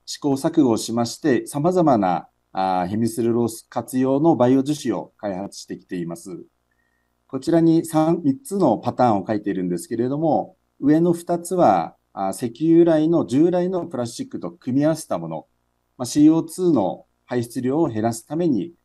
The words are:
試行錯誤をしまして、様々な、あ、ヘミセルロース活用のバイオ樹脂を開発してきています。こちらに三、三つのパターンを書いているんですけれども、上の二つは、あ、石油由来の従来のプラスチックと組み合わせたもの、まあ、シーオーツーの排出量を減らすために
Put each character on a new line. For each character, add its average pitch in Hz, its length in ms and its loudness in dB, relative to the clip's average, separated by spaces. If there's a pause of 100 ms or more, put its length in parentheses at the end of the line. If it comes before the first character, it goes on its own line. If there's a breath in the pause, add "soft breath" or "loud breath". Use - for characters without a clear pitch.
試 - 140 -12
行 143 140 0
錯 156 300 2
誤 127 60 4
を 110 80 4
し - 160 -6
ま 117 120 0
し 120 120 -8
て、 127 300 0
様 147 240 -2
々 160 260 4
な、 92 300 -2 (240)
あ、 92 360 -2
ヘ 104 100 -4
ミ 117 100 0
セ 113 160 -4
ル 117 100 0
ロ 117 120 2
ー - 20 0
ス - 200 -12
活 - 300 -8
用 131 220 2
の 156 160 4
バ 123 140 4
イ 135 80 6
オ 135 40 4
樹 139 120 -4
脂 143 220 -4
を 78 220 -10
開 101 180 -6
発 95 240 -10
し - 60 -18
て 90 140 -12
き - 80 -20
て 95 80 -10
い 87 100 -6
ま 82 100 -8
す。 85 300 -16 (800)
こ 135 140 -10
ち 151 100 -6
ら 165 120 4
に 165 220 4
三、 160 400 0
三 135 160 0
つ - 180 -8
の 135 200 4
パ 123 160 -4
タ 127 120 2
ー 113 100 4
ン 98 40 0
を 92 80 -6
書 95 60 -2
い - 80 -4
て - 80 -4
い 95 60 -2
る 92 80 -2
ん 90 60 -2
で 87 100 -2
す - 80 -14
け 117 100 -6
れ 120 100 0
ど 139 120 -4
も、 147 360 0 (240)
上 151 200 4
の 175 140 4
二 170 260 -4
つ 170 160 -8
は、 98 400 2 (180)
あ、 98 160 -6
石 113 260 -8
油 160 140 -2
由 165 160 6
来 160 240 2
の 165 160 2
従 147 240 2
来 180 200 0
の 175 180 -6
プ 135 100 -10
ラ 120 80 -4
ス 117 80 -10
チ 135 100 -12
ッ - 60 -12
ク - 100 -12
と 90 120 -10
組 131 300 -4
み 147 40 2
合 156 40 2
わ 160 60 0
せ - 120 -12
た 98 100 -4
も 82 100 -10
の、 80 200 -12 (500)
ま 131 60 -8
あ、 - 20 -4
シ 147 200 4
ー 156 80 8
オ 165 100 2
ー 165 40 -12
ツ 185 180 -6
ー 175 60 4
の 98 360 -2 (180)
排 123 160 -2
出 120 200 -8
量 135 200 0
を 160 60 2
減 110 160 -4
ら 117 100 0
す - 140 -14
た 147 80 -8
め 175 120 0
に 101 260 -2 (120)